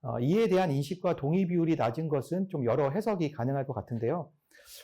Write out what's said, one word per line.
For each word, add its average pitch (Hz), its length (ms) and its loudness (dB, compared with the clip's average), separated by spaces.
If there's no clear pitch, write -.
어, 117 180 -4
이에 185 280 2
대한 185 220 2
인식과 156 460 -2
동의 170 320 0
비율이 165 300 2
낮은 135 320 -2
것은 165 400 0
좀 143 140 -2
여러 135 280 2
해석이 190 400 0
가능할 135 340 -2
것 139 80 -6
같은데요. 117 560 -2